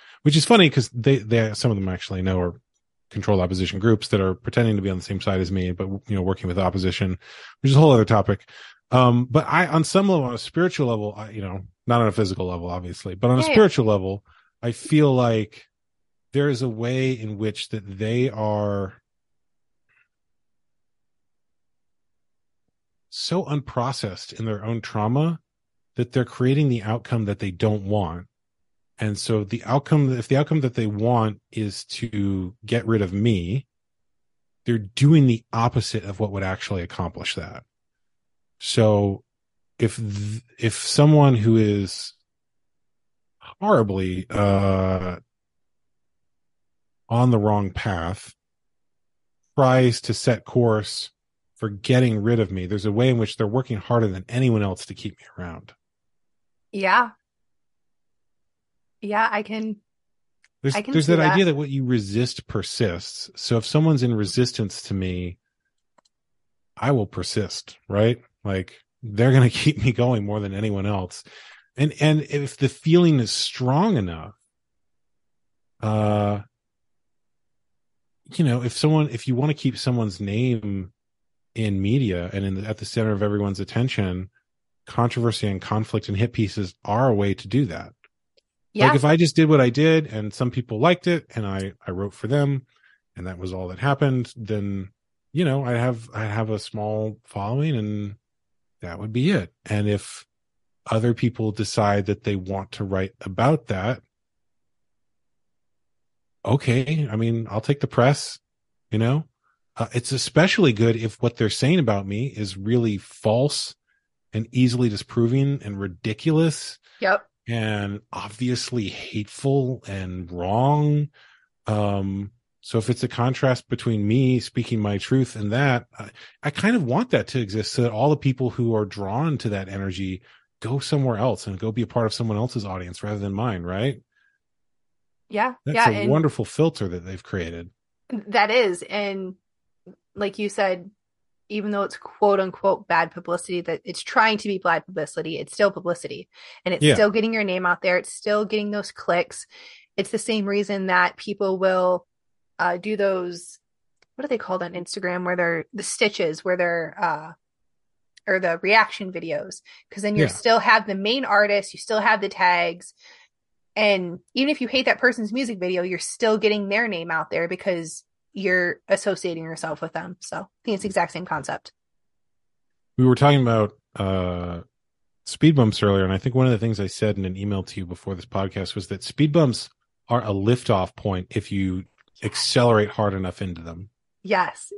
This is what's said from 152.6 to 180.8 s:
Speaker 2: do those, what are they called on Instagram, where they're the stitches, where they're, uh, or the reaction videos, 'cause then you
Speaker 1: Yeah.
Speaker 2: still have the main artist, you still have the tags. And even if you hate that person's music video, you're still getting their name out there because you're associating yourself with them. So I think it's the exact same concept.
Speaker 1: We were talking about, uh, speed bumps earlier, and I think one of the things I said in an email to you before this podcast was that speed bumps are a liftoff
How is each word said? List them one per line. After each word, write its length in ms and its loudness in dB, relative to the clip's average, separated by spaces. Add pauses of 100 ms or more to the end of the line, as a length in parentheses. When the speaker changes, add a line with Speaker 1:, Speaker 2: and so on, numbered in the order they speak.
Speaker 2:
do 180 -6
those, 640 -4 (560)
what 100 -10
are 40 -6
they 100 -2
called 240 -6
on 100 -8
Instagram, 520 -6
where 120 -2
they're 280 0 (100)
the 80 -8
stitches, 600 -2
where 120 0
they're, 420 -2
uh, 340 -4 (920)
or 140 0
the 220 -2
reaction 500 2
videos, 500 -8 (280)
'cause 120 -12
then 140 -2
you 60 4
Speaker 1:
Yeah. 60 4
Speaker 2:
still 300 2
have 280 4
the 80 -4
main 300 -2
artist, 500 2
you 40 -18
still 220 -2
have 200 2
the 80 -2
tags. 640 0 (840)
And 440 0 (140)
even 160 0
if 100 -4
you 80 -4
hate 180 0
that 120 2
person's 340 0
music 260 -4
video, 240 -2
you're 160 -4
still 400 0
getting 300 0
their 200 0
name 220 -6
out 200 -4
there 180 -2
because 560 -6 (280)
you're 560 0
associating 560 -2
yourself 360 -8
with 120 -8
them. 280 -12
So 160 -14
I 100 -12 (180)
think 100 -4
it's 80 -6
the 60 -4
exact 240 0
same 120 -10
concept. 480 -8 (1200)
Speaker 1:
We 80 4
were 100 8
talking 280 6
about, 340 2 (200)
uh, 640 -4 (640)
speed 300 4
bumps 260 4
earlier, 220 4
and 80 0
I 60 0
think 160 -4
one 120 4
of 60 4
the 60 0
things 200 -2
I 80 -4
said 300 -2
in 80 -4
an 120 -6
email 260 -4
to 180 -14
you 60 -10
before 280 -10
this 120 -14
podcast 480 -6
was 140 -8
that 140 -10
speed 300 0
bumps 380 2 (380)
are 140 2
a 60 -8
liftoff 640 0